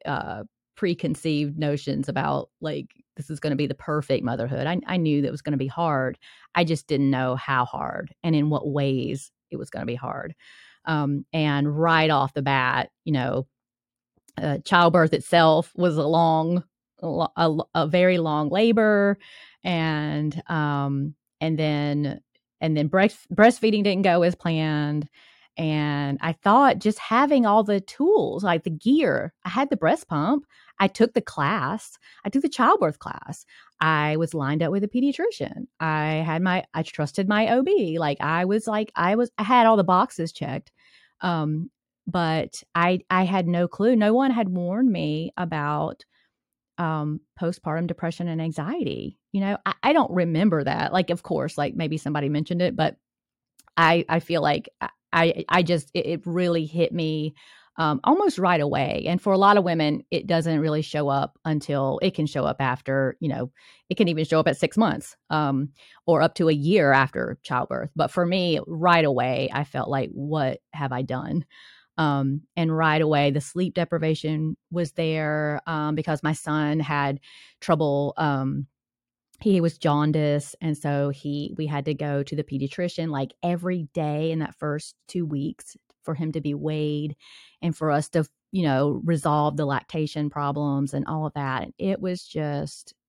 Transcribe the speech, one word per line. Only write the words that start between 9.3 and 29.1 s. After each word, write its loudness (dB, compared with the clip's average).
it -10
was -12
gonna -10
be -6
hard. -10
Um, -2
and 0
right 4
off 0
the -4
bat, 0
you -2
know, -2
uh, -2
childbirth 4
itself 4
was 0
a 0
long, 2
a -8
lo-, -4
a 2
lo-, -2
a 2
very 4
long 0
labor, 4
and, -2
um, -2
and -2
then, -2
and 0
then 2
breast-, 2
breastfeeding 4
didn't 0
go 4
as 2
planned. -2
And -2
I -2
thought 4
just 0
having 2
all 4
the 0
tools, 0
like 0
the -4
gear, 2